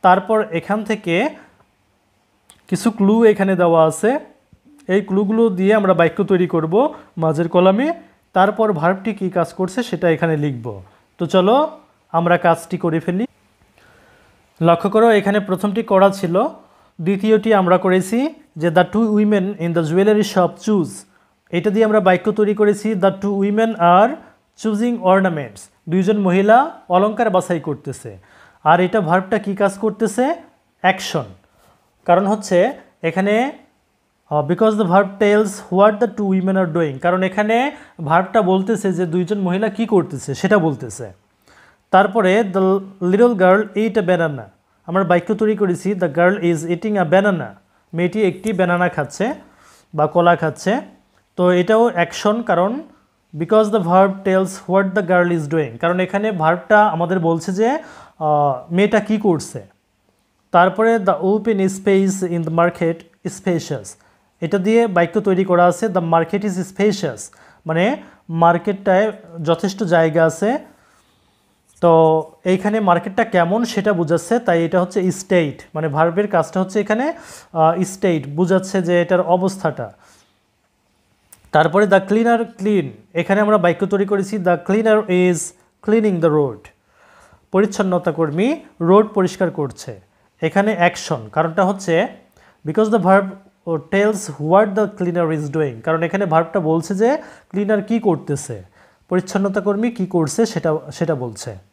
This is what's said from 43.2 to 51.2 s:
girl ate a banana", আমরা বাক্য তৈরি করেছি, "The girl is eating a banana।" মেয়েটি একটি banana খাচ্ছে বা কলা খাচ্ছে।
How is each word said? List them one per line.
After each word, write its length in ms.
girl 280
ate 220
a 100
banana", 360
আমরা 180
বাক্য 320
তৈরি 200
করেছি, 380
"The 200
girl 300
is 140
eating 220
a 140
banana।" 380
মেয়েটি 300
একটি 300
banana 360
খাচ্ছে 440
বা 120
কলা 280
খাচ্ছে। 460